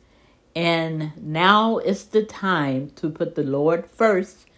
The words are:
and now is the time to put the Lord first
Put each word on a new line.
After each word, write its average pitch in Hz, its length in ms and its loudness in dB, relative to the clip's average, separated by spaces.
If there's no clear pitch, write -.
and 160 640 -2
now 202 600 2
is 196 260 -2
the 214 200 0
time 147 720 -2
to 160 120 -4
put 160 260 -6
the 151 80 -2
Lord 147 420 0
first 202 600 0